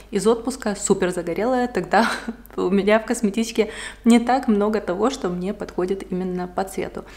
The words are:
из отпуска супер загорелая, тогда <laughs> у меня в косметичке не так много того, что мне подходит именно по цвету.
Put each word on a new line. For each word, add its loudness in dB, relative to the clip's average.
из 0
отпуска 0
супер 2
загорелая, -2
тогда 2
<laughs> -20
у -2
меня 4
в -2
косметичке 0
не 8
так 2
много 2
того, 0
что -4
мне -4
подходит -4
именно -4
по -4
цвету. -8